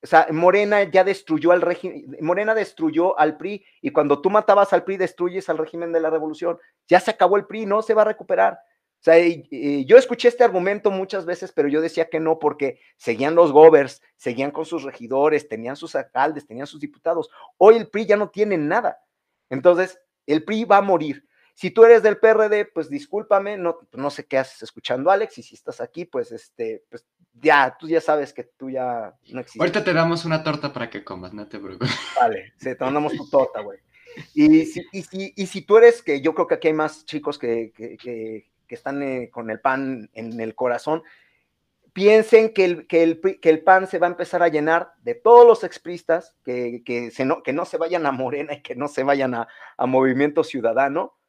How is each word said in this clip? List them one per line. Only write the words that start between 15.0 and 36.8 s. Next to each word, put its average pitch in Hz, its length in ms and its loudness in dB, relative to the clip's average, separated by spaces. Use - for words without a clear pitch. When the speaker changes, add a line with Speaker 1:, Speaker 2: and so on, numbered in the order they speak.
Speaker 1:
tenían 117 280 -10
sus 160 180 -18
alcaldes, 139 520 -4
tenían 123 200 -14
sus 151 140 -20
diputados. 160 500 -8
Hoy 214 200 8
el 220 120 -6
pri 214 180 -6
ya 208 100 2
no 208 120 -4
tiene 202 300 -2
nada. 175 400 -4
Entonces, 175 480 2
el 156 180 -2
pri 220 200 -4
va 202 140 4
a 202 40 2
morir. 156 420 -4
Si 180 180 -8
tú 226 120 8
eres 226 200 8
del 208 140 2
P 226 100 4
R 214 200 2
D, 208 180 -2
pues 160 220 -8
discúlpame, 196 680 -4
no, 170 240 -6
no 139 180 -8
sé - 160 -16
qué 135 120 -4
haces - 240 -8
escuchando, 127 480 -6
Alex, 196 280 -2
y 117 40 -20
si - 140 -20
estás - 240 -16
aquí, 165 240 -12
pues, 131 260 -8
este, 110 580 -12
pues, - 160 -20
ya, 139 460 0
tú 165 100 -16
ya 160 120 0
sabes 151 320 -4
que - 120 -18
tú - 260 -18
ya 120 460 -10
no 127 80 -14
existes. - 200 -14
Speaker 2:
Ahorita 180 220 -4
te 185 100 -2
damos 165 320 -2
una 156 200 -6
torta 147 280 -8
para 120 160 -10
que 101 140 -16
comas, 92 300 -16
no 104 160 -18
te 110 100 -18
preocupes. 98 320 -8
Speaker 1:
Vale, 113 420 -2
sí, 127 180 -10
te - 80 -6
mandamos 147 280 -4
tu 143 160 -12
torta, 127 320 0
güey. 101 180 -14
Y 156 320 6
si, 175 260 -12
y 190 100 -12
si, 190 340 -14
y 196 100 -6
si 180 160 -12
tú 208 160 4
eres, 233 240 6
que 143 180 -4
yo 156 120 -2
creo 165 140 -2
que 170 80 -2
aquí 160 140 -2
hay 156 60 0
más 156 300 -6